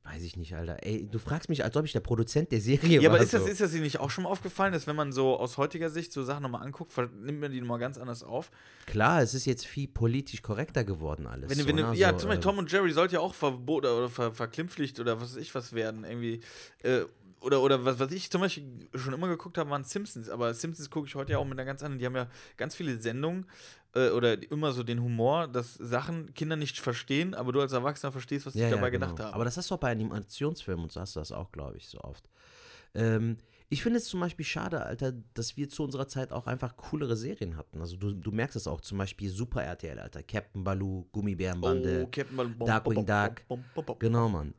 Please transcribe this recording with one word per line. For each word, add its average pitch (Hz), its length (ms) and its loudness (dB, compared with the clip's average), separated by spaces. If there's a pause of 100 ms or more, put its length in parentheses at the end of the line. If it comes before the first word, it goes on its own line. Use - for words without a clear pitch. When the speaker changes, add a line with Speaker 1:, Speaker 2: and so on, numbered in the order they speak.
Speaker 1:
Weiß 78 200 -10
ich 85 140 -10
nicht, 80 180 -8
Alter. 82 280 -6
Ey, 104 260 -4
du 110 100 -2
fragst - 300 -4
mich, 151 140 0
als - 140 0
ob 151 80 4
ich 147 80 -6
der 127 80 2
Produzent 117 500 2
der 113 100 4
Serie 139 380 8
Speaker 2:
Ja, 156 100 12
Speaker 1:
war, - 80 10
Speaker 2:
aber - 60 10
ist - 100 6
das, 202 100 6
Speaker 1:
so. 185 40 4
Speaker 2:
ist 202 140 0
das 175 100 4
dir 165 100 0
nicht 147 180 0
auch 139 100 -2
schon 185 160 -2
mal 175 40 -2
aufgefallen, 190 440 0
dass 151 140 -2
wenn 151 80 -2
man 147 180 0
so 131 240 6
aus 120 200 -2
heutiger 160 320 0
Sicht 165 220 -6
so 139 120 -4
Sachen 143 200 -4
nochmal 120 220 -4
anguckt, 143 260 -10
ver-, 123 160 -2 (140)
nimmt 143 200 -6
man 143 100 -4
die 127 100 -4
nochmal 120 180 -2
ganz 127 180 -4
anders 120 260 -8
auf? 139 260 -6 (380)
Speaker 1:
Klar, 135 340 6
es 120 120 4
ist 131 120 -2
jetzt 127 200 0
viel 139 220 -6
politisch 117 540 0
korrekter 120 420 -2
geworden 78 440 -4
alles, 65 220 -8
Speaker 2:
Wenn 139 80 0
du, 147 60 2
Speaker 1:
so, 139 60 2
Speaker 2:
wenn 151 80 4
du, 156 140 4
Speaker 1:
ne? 113 40 2
Speaker 2:
ja, 185 160 8
Speaker 1:
So, - 80 2
Speaker 2:
zum 202 100 0
Beispiel 190 100 2
Speaker 1:
äh, - 100 -2
Speaker 2:
Tom 202 80 2
und 160 140 -2
Jerry 185 200 4
sollte 175 240 4
ja 160 60 4
auch 185 140 -2
verboten 135 520 0
oder 120 220 4
ver-, 117 240 -2
verklimpflicht 135 680 -4
oder 117 220 0
was 123 140 -8
weiß 117 60 -8
ich - 120 -12
was 120 200 -6
werden, 110 300 -2
irgendwie, 117 360 -4 (440)
äh, 123 180 4 (400)
oder, 135 200 6
oder 131 240 6
was, 127 140 4
was 135 120 2
ich 185 200 -6
zum 180 100 2
Beispiel 143 540 -4
schon 135 180 -4
immer 175 160 -2
geguckt 175 280 -4
habe, 151 120 0
waren 143 160 -2
Simpsons, 160 440 -6
aber 117 240 0
Simpsons 156 360 -6
gucke 147 180 -4
ich 143 80 -14
heute 139 180 -2
ja 139 40 2
auch 139 80 0
mit 135 80 -6
einer 131 120 -4
ganz 135 180 -6
anderen, 139 160 -4
die 123 60 -2
haben 127 100 -2
ja 123 120 0 (300)
ganz 147 180 -4
viele 135 240 -2
Sendungen, 143 460 -2 (500)
äh, 127 140 6
oder 117 300 4 (120)
immer 151 220 0
so 123 100 -2
den 117 180 0
Humor, 123 460 2
dass 123 280 -4
Sachen 143 600 -4
Kinder 156 220 -2
nicht 147 220 -4
verstehen, 143 540 0
aber 123 200 -2
du 143 80 6
als 131 100 0
Erwachsener 135 400 -2
verstehst, 135 340 -6
was 139 80 -10
die 104 60 -2
Speaker 1:
Ja, 117 100 4
Speaker 2:
dabei 110 180 4
Speaker 1:
ja, - 20 2
Speaker 2:
gedacht 90 260 -2
Speaker 1:
genau. 107 140 -8
Speaker 2:
haben. - 60 -12
Speaker 1:
Aber 113 100 0
das 120 120 -2
hast 180 140 -4
du 185 40 2
auch - 40 -8
bei 131 100 2
Animationsfilmen 107 960 -4
und 80 80 -6
so 82 100 -8
hast 95 140 -10
du 78 60 -4
das 78 100 -8
auch, - 200 -8
glaub 69 240 -10
ich, - 120 -18
so - 140 -18
oft. - 280 -14 (640)
Ähm, 113 440 2 (320)
ich 143 140 0
finde 233 160 4
es 233 60 -2
zum 180 140 -4
Beispiel 170 260 -2
schade, - 380 -2
Alter, 123 300 -4 (200)
dass - 240 -6
wir 143 120 -4
zu 156 140 -4
unserer 135 240 -4
Zeit 131 260 -6
auch 127 120 -6
einfach 120 300 -4
coolere 139 400 -2
Serien 110 400 -6
hatten. 78 260 -10
Also 87 160 -6
du, 101 160 -2
du 98 180 -4
merkst 117 260 -2
es - 100 -6
auch, - 140 -4
zum 101 160 -6
Beispiel 98 320 -4
Super 107 340 -2
R 85 140 -6
T - 100 -10
L, 65 120 -8
Alter. - 240 -12
Captain 101 400 -6
Baloo, 95 480 -2
Gummibärenbande, 98 960 0
Speaker 2:
Oh, 123 60 -12
Captain 135 260 -4
Baloo, 123 200 0
bom, 117 100 0
Speaker 1:
Darkwing 110 280 2
Speaker 2:
bom, 104 100 2
bom, 104 220 4
Speaker 1:
Duck. 117 200 -8
Speaker 2:
bom, 123 120 -6
bom, 127 60 -12 (100)
bom, 160 100 -4
bom. - 140 -6
Speaker 1:
Genau, 117 300 4
Mann. 76 300 -2